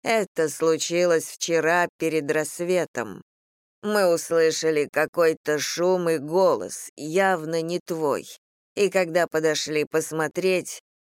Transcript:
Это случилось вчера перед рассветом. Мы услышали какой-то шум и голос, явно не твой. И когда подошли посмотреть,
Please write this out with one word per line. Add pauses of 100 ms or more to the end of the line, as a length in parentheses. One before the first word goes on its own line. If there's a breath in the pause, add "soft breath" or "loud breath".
Это
случилось
вчера (100)
перед
рассветом. (640)
Мы
услышали
какой-то
шум
и
голос,
явно
не
твой. (480)
И
когда
подошли
посмотреть, (380)